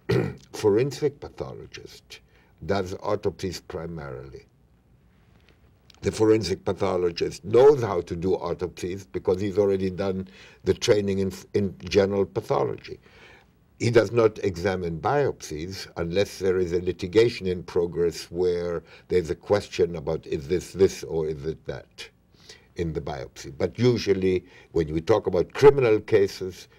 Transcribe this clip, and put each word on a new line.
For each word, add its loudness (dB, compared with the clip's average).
uh, 2
<clears throat> -4
forensic 0
pathologist -14
does -2
autopsies -4
primarily. -12
The -2
forensic 2
pathologist -2
knows 8
how -2
to -6
do 0
autopsies -6
because -2
he's -4
already 2
done -4
the 2
training 2
in, 0
in 0
general 2
pathology. -4
He 0
does 4
not 4
examine -2
biopsies -4
unless -2
there 0
is -2
a 0
litigation 0
in -4
progress -2
where -2
there's 0
a -2
question 0
about -6
is -6
this -2
this 2
or -4
is -8
it -8
that -14
in -4
the -6
biopsy. -12
But -4
usually 2
when 0
we 0
talk 2
about 0
criminal 6
cases, 0